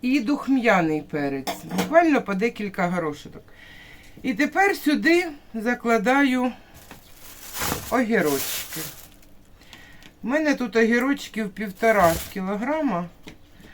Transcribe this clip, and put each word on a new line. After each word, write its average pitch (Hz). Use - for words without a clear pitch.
і 262
духм'яний 214
перець. 139
Буквально 233
по 196
декілька 196
горошинок. 156
І 247
тепер 359
сюди 302
закладаю 247
огірочки. 202
У 202
мене 294
тут 240
огірочків 226
півтора 202
кілограма, 208